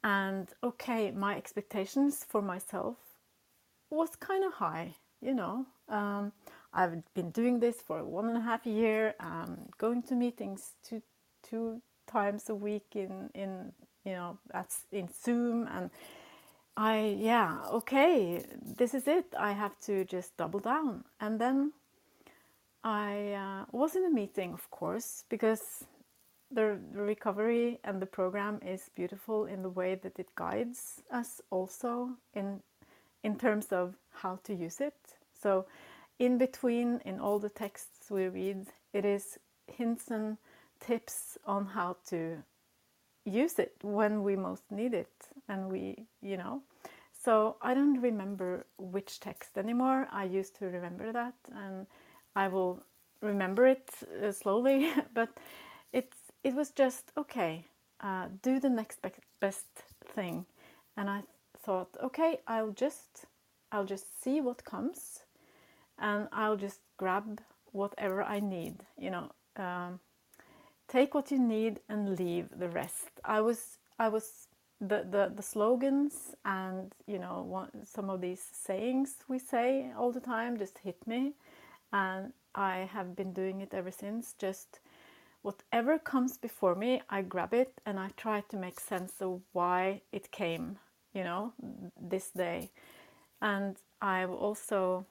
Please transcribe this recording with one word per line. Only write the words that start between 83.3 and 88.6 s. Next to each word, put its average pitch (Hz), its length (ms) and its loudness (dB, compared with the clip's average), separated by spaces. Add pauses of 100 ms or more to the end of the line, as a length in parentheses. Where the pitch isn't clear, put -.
doing 190 280 -2
it 196 120 -10
ever 185 180 -4
since. 214 480 -8
Just - 400 -6 (640)
whatever 233 560 2
comes 254 380 2
before 190 380 2
me, 240 340 2
I 196 140 -2
grab 180 300 -2
it 254 200 4 (120)
and 196 140 -4
I 190 180 -6
try 214 320 -2
to 214 80 -6
make 180 220 -8